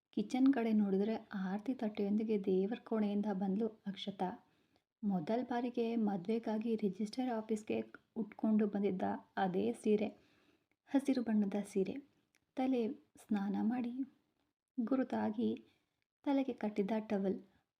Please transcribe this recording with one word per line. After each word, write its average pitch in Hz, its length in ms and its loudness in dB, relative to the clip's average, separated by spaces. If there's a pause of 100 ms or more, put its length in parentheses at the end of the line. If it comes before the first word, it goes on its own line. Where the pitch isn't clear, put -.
(120)
ಕಿಚನ್ 254 420 2
ಕಡೆ 226 200 0
ನೋಡಿದ್ರೆ 208 420 2 (180)
ಆರತಿ 202 400 -4
ತಟ್ಟೆಯೊಂದಿಗೆ 214 720 0
ದೇವರ 196 380 2
ಕೋಣೆಯಿಂದ 208 500 0
ಬಂದ್ಲು 196 340 0
ಅಕ್ಷತಾ. 196 760 -6 (580)
ಮೊದಲ 202 400 0
ಬಾರಿಗೆ 240 520 -2
ಮದ್ವೆಗಾಗಿ 220 800 0
ರಿಜಿಸ್ಟರ್ 220 640 -2
ಆಫೀಸ್‌ಗೆ 220 460 -2 (320)
ಉಟ್ಕೊಂಡು 220 520 2
ಬಂದಿದ್ದ 196 340 0 (360)
ಅದೇ 196 360 2
ಸೀರೆ, 214 340 2 (800)
ಹಸಿರು 269 340 2
ಬಣ್ಣದ 208 340 2 (160)
ಸೀರೆ. 190 220 0 (640)
ತಲೆ 262 380 0
ಸ್ನಾನ 202 680 -4
ಮಾಡಿ, 240 480 -2 (720)
ಗುರುತಾಗಿ 226 840 0 (580)
ತಲೆಗೆ 269 300 2
ಕಟ್ಟಿದ್ದ 208 460 -2
ಟವೆಲ್, 202 400 0 (400)